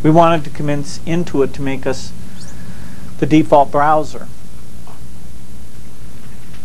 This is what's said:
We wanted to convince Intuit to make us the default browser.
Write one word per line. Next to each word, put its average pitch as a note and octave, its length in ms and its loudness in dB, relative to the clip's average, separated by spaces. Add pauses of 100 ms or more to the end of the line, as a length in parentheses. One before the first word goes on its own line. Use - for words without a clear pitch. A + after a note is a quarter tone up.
We D3+ 60 4
wanted E3 340 4
to - 60 -2
convince D3 500 -2
Intuit D#3+ 540 0
to C#3+ 80 -2
make C3+ 260 -2
us - 240 0 (1080)
the D#3 60 2
default D3 460 4
browser. C#3+ 560 2 (2250)